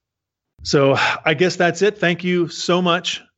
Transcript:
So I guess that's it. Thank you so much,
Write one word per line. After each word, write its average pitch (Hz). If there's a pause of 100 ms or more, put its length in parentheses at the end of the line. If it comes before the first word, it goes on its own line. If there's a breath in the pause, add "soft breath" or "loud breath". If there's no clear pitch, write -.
(640)
So 139 (280 loud breath)
I 160
guess 175
that's 175
it. 208
Thank 175
you 180
so 180
much, 180 (160)